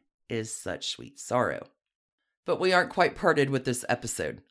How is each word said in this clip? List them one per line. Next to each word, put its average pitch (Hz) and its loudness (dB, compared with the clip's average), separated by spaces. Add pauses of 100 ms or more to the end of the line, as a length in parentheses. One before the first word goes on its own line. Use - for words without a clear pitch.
(300)
is 113 -4
such - -6
sweet - -12
sorrow. 113 -2 (800)
But 175 0
we 185 2
aren't 180 4
quite - 2
parted 143 4
with 135 0
this 123 -2
episode 92 -4